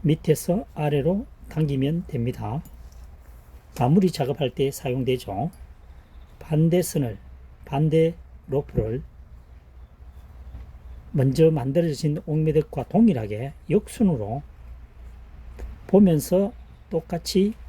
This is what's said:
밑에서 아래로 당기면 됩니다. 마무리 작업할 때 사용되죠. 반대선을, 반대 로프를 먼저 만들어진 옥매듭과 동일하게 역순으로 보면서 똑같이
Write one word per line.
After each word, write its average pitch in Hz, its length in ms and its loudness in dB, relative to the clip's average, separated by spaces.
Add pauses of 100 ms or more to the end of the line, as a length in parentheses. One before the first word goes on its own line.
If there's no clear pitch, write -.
밑에서 160 720 0
아래로 151 520 0 (220)
당기면 151 580 -2
됩니다. 117 560 -4 (1160)
마무리 165 320 4
작업할 139 400 -2
때 139 200 0
사용되죠. 127 800 -2 (880)
반대선을, 156 800 0 (460)
반대 160 500 2 (320)
로프를 131 560 -2 (2000)
먼저 139 380 6
만들어진 151 760 0
옥매듭과 156 580 0
동일하게 131 680 2 (180)
역순으로 147 720 0 (1500)
보면서 185 640 4 (380)
똑같이 180 640 0 (140)